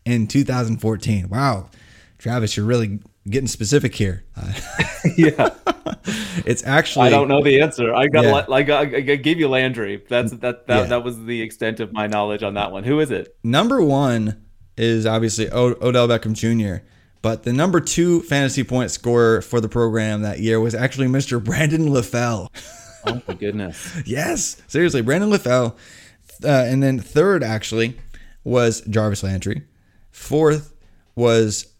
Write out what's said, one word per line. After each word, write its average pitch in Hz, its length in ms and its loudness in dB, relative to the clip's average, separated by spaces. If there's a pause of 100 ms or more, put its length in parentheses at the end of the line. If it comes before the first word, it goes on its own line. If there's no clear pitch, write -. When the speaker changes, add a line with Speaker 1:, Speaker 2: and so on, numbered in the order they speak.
Speaker 1:
in 117 220 0
two 139 180 2
thousand 117 340 -2
fourteen? 107 500 -2
Wow. 113 400 -2 (480)
Travis, 110 400 -4
you're 104 100 0
really 110 340 0 (280)
getting 127 200 -2
specific 117 460 0
here. 92 300 -4 (120)
Uh, 92 220 -8
<laughs> - 580 -4
Speaker 2:
Yeah. 160 340 4 (960)
Speaker 1:
it's - 200 -2
actually 135 400 2
Speaker 2:
I 131 40 6
don't 139 180 4
know 143 140 4
the 143 180 6
answer. 123 340 0
I 131 140 4
got 147 160 4
Speaker 1:
Yeah. 139 80 6 (160)
Speaker 2:
La-, 131 80 2
I 143 60 4
got, 143 320 0
I 135 60 -2
gave 143 380 0
you 151 100 2
Landry. 117 600 -2
That's, 120 240 0
that, - 340 -8
that, 123 100 2
Speaker 1:
Yeah. 127 80 4
Speaker 2:
that 120 200 0
was 117 200 -10
the 117 180 -6
extent 110 380 -4
of 104 120 -8
my 107 140 -2
knowledge 104 360 -2
on 101 120 -4
that 101 180 -4
one. 101 120 -10
Who 139 160 0
is 147 100 0
it? - 340 -6
Speaker 1:
Number 190 380 2
one 123 640 0 (320)
is 113 300 0
obviously 110 440 -2
O-, 123 300 2
Odell 123 280 2
Beckham 110 240 0
Junior, 110 500 0 (400)
but 113 220 -2
the 120 80 -2
number 170 280 2
two 170 420 2
fantasy 139 420 0
point 127 260 -2
scorer 117 520 4
for 120 180 -2
the 110 80 -2
program 107 540 0
that 104 180 -6
year 113 180 2
was 113 160 0
actually 131 340 0
Mister 127 300 0
Brandon 151 520 0
LaFell. 120 640 -2
<laughs> - 60 -20 (480)
Speaker 2:
Oh 123 220 -6
my 90 60 -8
goodness. 101 640 -8 (100)
Speaker 1:
Yes, 160 600 -6
seriously, 160 360 0
Brandon 175 280 0
LaFell. 123 460 0 (680)
Uh, 131 40 -2
and 131 340 2
then 135 160 2
third 160 460 0
actually 113 520 -2 (460)
was 117 400 2
Jarvis 107 400 -2
Landry. 95 400 -4 (480)
Fourth 151 640 0 (400)
was 113 540 2 (120)